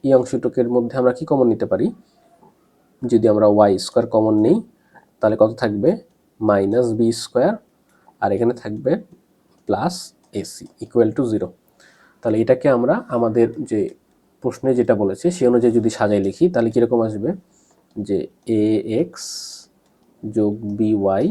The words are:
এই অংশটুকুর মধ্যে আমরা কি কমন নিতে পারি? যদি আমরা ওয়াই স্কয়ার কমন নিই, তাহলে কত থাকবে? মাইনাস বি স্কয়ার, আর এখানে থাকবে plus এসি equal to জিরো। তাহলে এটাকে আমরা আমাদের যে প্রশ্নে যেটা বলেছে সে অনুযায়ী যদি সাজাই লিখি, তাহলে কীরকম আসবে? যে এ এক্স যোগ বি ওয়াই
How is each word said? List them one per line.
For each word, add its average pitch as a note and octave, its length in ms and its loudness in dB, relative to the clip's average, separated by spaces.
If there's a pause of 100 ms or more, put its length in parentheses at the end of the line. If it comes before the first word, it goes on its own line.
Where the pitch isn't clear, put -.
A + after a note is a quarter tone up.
এই C3+ 120 2
অংশটুকুর B2 540 0
মধ্যে A#2+ 300 0
আমরা B2 140 2
কি D#3+ 120 -8
কমন C#3 220 2
নিতে A2 200 0
পারি? - 200 -2 (1200)
যদি A#2 220 2
আমরা G#2+ 180 4
ওয়াই G#2 320 4
স্কয়ার A#2 280 -2
কমন A2 280 0
নিই, A2+ 220 4 (640)
তাহলে G#2+ 200 2
কত A2 180 4
থাকবে? G#2+ 320 0 (500)
মাইনাস G#2+ 520 2
বি A2+ 200 0
স্কয়ার, C#3 420 -2 (640)
আর G2+ 120 -2
এখানে A#2 220 0
থাকবে A#2 380 -6 (760)
plus G#2 280 -2 (380)
এসি - 320 -12 (200)
equal A#2 320 2
to C#3+ 140 0
জিরো। F#2 180 -2 (760)
তাহলে G#2+ 160 0
এটাকে B2 300 2
আমরা B2+ 260 2 (140)
আমাদের A#2 400 2 (160)
যে G#2+ 160 -4 (600)
প্রশ্নে C3 340 -2
যেটা A#2+ 200 2
বলেছে G2+ 360 -2
সে F3 160 -4
অনুযায়ী A#2+ 280 4
যদি A2+ 160 2
সাজাই G#2 300 0
লিখি, G2 280 -2
তাহলে A#2 220 0
কীরকম A#2 320 2
আসবে? A2+ 280 -4 (680)
যে G2+ 320 -4 (180)
এ G#2+ 180 0 (360)
এক্স - 240 -8 (1000)
যোগ G#2+ 280 -2 (240)
বি A2 180 0
ওয়াই G2 360 0